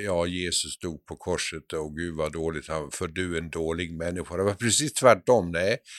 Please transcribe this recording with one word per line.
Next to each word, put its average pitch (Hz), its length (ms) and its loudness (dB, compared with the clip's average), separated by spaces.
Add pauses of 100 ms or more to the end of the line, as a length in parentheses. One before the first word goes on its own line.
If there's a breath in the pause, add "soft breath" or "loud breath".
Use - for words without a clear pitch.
ja, 87 220 2
Jesus 90 520 -4
dog 82 260 -8
på 80 100 -12
korset 82 580 -4
och 76 240 -6
Gud 85 180 -6
vad 78 160 -2
dåligt 80 360 -4
han, 78 240 -6
för 92 160 -6
du 87 280 -4
är 80 60 -2
en 82 80 -8
dålig 82 480 -4
människa. 87 400 -6
Det 95 60 2
var 101 100 4
precis 120 400 0
tvärtom, 107 580 6
nej. 95 260 2 (220 loud breath)